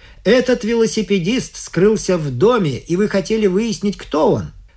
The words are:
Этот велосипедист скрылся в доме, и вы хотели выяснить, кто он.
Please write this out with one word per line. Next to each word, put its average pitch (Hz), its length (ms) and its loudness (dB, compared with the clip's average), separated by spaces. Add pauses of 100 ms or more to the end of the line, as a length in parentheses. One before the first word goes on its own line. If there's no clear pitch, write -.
(240)
Этот 240 400 2
велосипедист 214 920 0
скрылся 190 640 0
в 151 120 -4
доме, 160 480 2
и - 180 -4
вы 202 120 2
хотели 208 380 0
выяснить, 202 500 -2
кто - 360 0
он. 95 200 -4 (240)